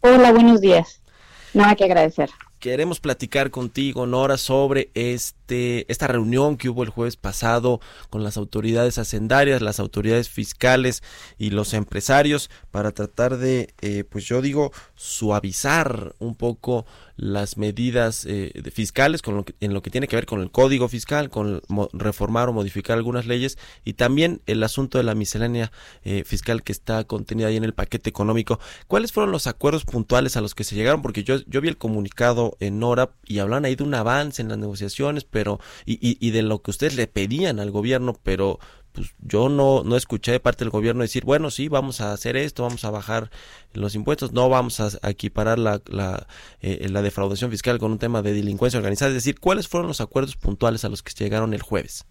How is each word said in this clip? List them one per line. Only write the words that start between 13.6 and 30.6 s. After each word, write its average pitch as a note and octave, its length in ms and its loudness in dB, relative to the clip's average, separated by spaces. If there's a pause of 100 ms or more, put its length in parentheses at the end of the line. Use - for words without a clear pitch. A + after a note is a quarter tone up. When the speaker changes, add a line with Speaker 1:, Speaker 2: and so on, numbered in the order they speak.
Speaker 2:
eh, G2+ 220 -4
pues - 200 -10
yo B2 160 0
digo, C#3 320 0 (220)
suavizar A2 1300 -2
un A#2 160 -8
poco A#2 500 -2 (300)
las G2+ 420 -4
medidas, A2+ 680 0
eh, G2 260 -6 (100)
de - 120 -12
fiscales C#3 500 0
con G#2 140 -4
lo G2+ 80 -4
que, - 160 -16
en G#2 120 -2
lo G2 100 -4
que - 80 -10
tiene C3 180 -4
que - 80 -2
ver A#2+ 100 -2
con G#2 140 -4
el F#2 100 -6
código B2+ 380 4
fiscal, C3+ 420 -4
con G#2 380 -4
mo-, G2+ 240 -2
reformar G#2+ 560 -2
o B2 40 -2
modificar G2+ 440 -4
algunas A#2 300 -4
leyes B2 320 -4 (260)
y G#2+ 80 -6
también C#3+ 540 2
el G#2+ 180 0
asunto C3 340 -2
de B2 60 2
la A2+ 100 0
miscelánea, A2+ 560 -2 (320)
eh, G2 220 -4
fiscal - 380 -2
que - 100 -8
está A2 320 -4
contenida A2 440 -4
ahí A2 80 0
en A2 60 -2
el A2 120 -2
paquete - 360 -4
económico. A2 480 0 (300)
¿Cuáles A3 240 0
fueron G#3 200 0
los D#3+ 140 -2
acuerdos D3 380 0
puntuales B2 520 0
a A#2+ 40 0
los G#2 140 -4
que G#2+ 100 -6